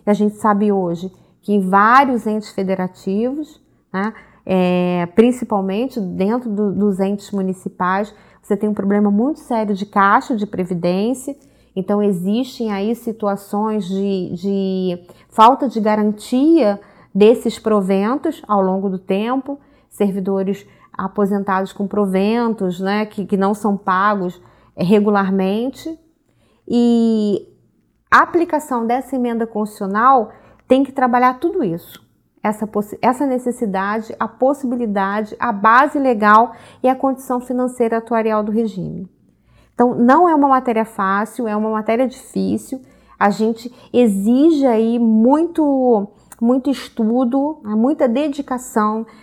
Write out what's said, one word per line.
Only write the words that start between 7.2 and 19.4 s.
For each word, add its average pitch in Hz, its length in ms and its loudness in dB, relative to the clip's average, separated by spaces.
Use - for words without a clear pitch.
municipais, 190 840 -4
você - 140 -4
tem 214 140 -2
um 214 40 -2
problema 208 380 0
muito 247 280 0
sério 220 360 -4
de 190 100 -6
caixa 208 500 2
de 208 120 -4
previdência. 185 880 -4
Então, 202 260 -2
existem 208 720 -2
aí 202 240 -2
situações 214 920 -4
de, 190 500 -4
de 190 720 -4
falta 269 400 4
de 226 140 -4
garantia 214 1000 2
desses 220 460 4
proventos 208 880 0
ao 202 140 2
longo 190 280 0
do 190 80 -4
tempo, 247 600 -4